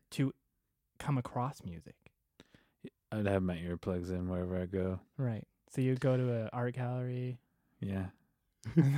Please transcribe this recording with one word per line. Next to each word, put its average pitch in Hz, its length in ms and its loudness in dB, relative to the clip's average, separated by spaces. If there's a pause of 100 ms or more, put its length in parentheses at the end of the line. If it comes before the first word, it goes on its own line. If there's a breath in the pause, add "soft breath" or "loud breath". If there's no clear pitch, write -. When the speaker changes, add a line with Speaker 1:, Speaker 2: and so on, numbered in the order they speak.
(120)
Speaker 1:
to 135 220 2 (640)
come 143 200 0
across 123 460 -4
music. 82 320 -12 (1160 soft breath)
Speaker 2:
I'd 107 160 2
have 98 160 4
my 90 140 2
earplugs 87 520 -2
in 90 200 -2
wherever 90 300 0
I 90 60 -2
go. 92 340 0 (180)
Speaker 1:
Right. 117 280 -2 (240)
So - 120 -2
you 131 140 4
go 127 220 2
to 127 160 2
an 113 200 -2
art 123 220 -2
gallery. 123 640 -4 (460)
Speaker 2:
Yeah. 95 200 -2 (680)
Speaker 1:
<laughs> - 0 - (220)